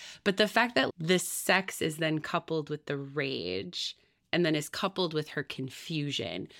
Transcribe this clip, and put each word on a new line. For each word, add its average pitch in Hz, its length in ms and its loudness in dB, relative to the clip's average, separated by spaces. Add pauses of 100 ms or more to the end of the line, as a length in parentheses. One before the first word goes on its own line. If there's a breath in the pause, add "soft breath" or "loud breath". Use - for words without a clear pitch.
(240 loud breath)
But 196 140 2
the 214 100 8
fact 233 280 4
that 262 240 4
the 170 180 4
sex - 640 2
is 156 160 -2
then 156 220 0
coupled 160 500 -2
with 151 160 -6
the 143 120 -2
rage 135 1000 -4 (340)
and 175 140 4
then 156 100 4
is 151 140 -2
coupled 180 460 -2
with 151 140 -2
her 151 120 -4
confusion, 131 1080 -4 (100)